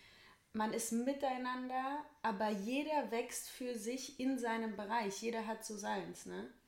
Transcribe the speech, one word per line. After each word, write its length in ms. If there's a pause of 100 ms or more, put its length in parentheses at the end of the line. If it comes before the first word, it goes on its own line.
(520)
man 200
ist 200
miteinander, 1120 (180)
aber 280
jeder 640
wächst 380
für 280
sich 420
in 180
seinem 380
Bereich. 460
Jeder 240
hat 180
so 120
seins, 500
ne? 220 (200)